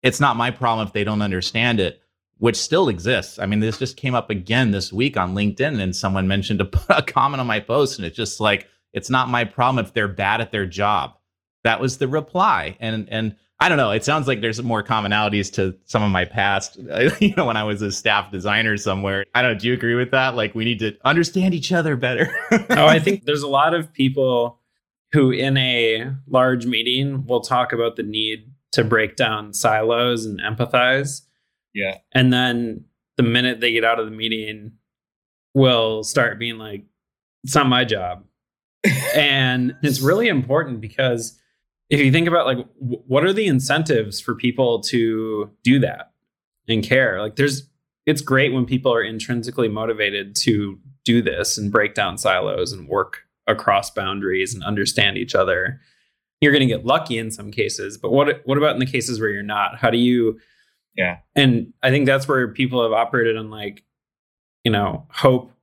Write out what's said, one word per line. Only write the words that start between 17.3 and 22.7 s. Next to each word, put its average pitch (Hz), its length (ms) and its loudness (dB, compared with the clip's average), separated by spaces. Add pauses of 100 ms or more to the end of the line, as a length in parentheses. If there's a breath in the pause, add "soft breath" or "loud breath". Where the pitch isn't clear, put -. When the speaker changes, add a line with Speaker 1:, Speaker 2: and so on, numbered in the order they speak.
Speaker 1:
know, 170 80 0
when 113 100 0
I 107 80 -2
was 104 200 -4
a 101 100 -2
staff 101 380 0
designer 104 440 0
somewhere. 98 480 -2 (120)
I 123 80 4
don't 123 100 2
know, 98 60 -4
do 110 80 -2
you 123 80 2
agree 120 200 -2
with 123 160 0
that? 131 240 0
Like, 107 200 -2
we 110 100 -2
need 117 140 -2
to 107 260 -4
understand 170 480 2
each 160 180 -4
other 160 240 0
better. 123 320 0 (220)
<laughs> - 220 2